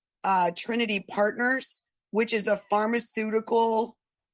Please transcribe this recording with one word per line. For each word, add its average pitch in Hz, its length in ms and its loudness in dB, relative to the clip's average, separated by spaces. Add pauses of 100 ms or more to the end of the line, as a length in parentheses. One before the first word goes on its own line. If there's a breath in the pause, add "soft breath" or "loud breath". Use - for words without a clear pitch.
(260)
uh, 185 280 2
Trinity 220 460 -2
Partners, 240 840 -2 (260)
which 226 220 0
is 208 140 0
a 208 100 2
pharmaceutical, 226 1400 0 (380)